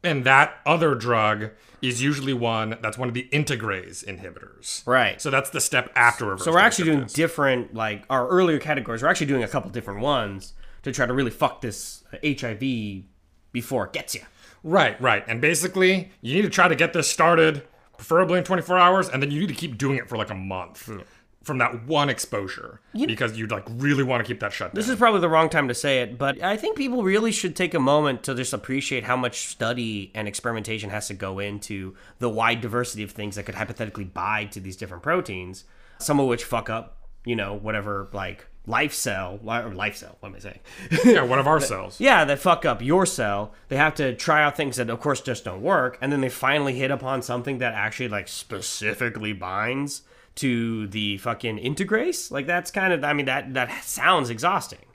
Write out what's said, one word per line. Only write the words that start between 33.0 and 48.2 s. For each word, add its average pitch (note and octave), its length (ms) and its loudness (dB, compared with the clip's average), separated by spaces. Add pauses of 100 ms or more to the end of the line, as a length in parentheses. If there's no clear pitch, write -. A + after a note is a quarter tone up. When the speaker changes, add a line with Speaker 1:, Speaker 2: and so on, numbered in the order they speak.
Speaker 2:
of G2 80 -12
things G#2 240 -10
that G#2 80 -10
could - 100 -10
hypothetically G#2+ 480 -8
bind G2+ 500 -4
to G#2 80 -12
these F#2+ 160 -12
different F2+ 280 -14
proteins, G2+ 580 -4 (380)
some C#3+ 180 2
of C#3 80 4
which A#2+ 160 0
fuck - 260 -4
up, A2+ 280 -6 (280)
you A#2+ 120 -2
know, G2+ 180 -4
whatever, G#2 580 -4
like, F#2+ 360 -10 (180)
life B2 260 0
cell, F#2+ 520 -4
li-, A2+ 140 -2
or A2+ 140 -6
life G2+ 240 -4
cell, - 220 -18
what G2+ 120 -16
am F#2+ 40 -18
I F#2+ 60 -18
saying? G2+ 180 -16 (220)
<laughs> F#3+ 240 0
Speaker 1:
Yeah, G#3 180 10
one B2+ 160 4
of C3+ 80 4
our D3+ 140 6
Speaker 2:
That - 60 -2
Speaker 1:
cells. G2 340 -6
Speaker 2:
Yeah, A3 240 8
that C#3 160 0
fuck E3+ 240 2
up A#2 180 0
your E3+ 240 4
cell. G#2 460 -2 (160)
They C3 80 -4
have D3+ 180 2
to C3 220 -2
try D#3 260 2
out D3 140 2
things C3+ 220 -4
that, A#2+ 120 -2
of A#2 80 -4
course, C#3+ 220 -2
just A#2+ 240 -8
don't F#2+ 180 -8
work, C3+ 380 0
and C3+ 100 -2
then C#3+ 120 0
they C3 60 0
finally C3+ 460 0
hit C3 160 -2
upon C3 320 -4
something B2 360 -6
that A#2+ 160 -2
actually, G#2+ 340 -4
like, G2+ 180 -6